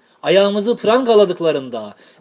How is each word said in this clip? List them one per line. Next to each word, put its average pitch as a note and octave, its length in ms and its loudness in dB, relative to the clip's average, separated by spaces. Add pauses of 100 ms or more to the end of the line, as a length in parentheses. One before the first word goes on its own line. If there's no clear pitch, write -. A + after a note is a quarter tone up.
(240)
ayağımızı G3+ 520 2
prangaladıklarında E3+ 1200 0 (260)